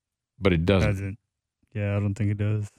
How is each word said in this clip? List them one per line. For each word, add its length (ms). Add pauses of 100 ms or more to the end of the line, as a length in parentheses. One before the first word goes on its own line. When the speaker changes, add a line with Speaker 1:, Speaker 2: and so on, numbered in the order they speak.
(400)
Speaker 1:
but 140
it 120
doesn't. 240
Speaker 2:
Doesn't. 280 (560)
Yeah, 240
I 20
don't 160
think 160
it 60
does. 420